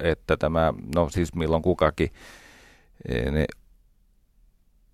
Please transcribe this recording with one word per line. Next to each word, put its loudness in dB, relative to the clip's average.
että 0
tämä, 0
no 2
siis -2
milloin 0
kukakin, 2
eh, -2
ne 0